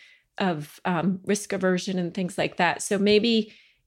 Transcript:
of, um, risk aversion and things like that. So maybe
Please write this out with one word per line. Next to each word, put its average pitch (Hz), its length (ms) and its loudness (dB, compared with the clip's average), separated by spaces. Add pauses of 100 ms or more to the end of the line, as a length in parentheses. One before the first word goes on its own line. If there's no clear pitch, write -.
(380)
of, 165 480 -2
um, 180 400 0
risk - 260 -2
aversion 185 480 0
and 170 140 -4
things 180 240 -4
like 156 180 -2
that. - 260 0
So 202 160 -2
maybe 214 540 4 (360)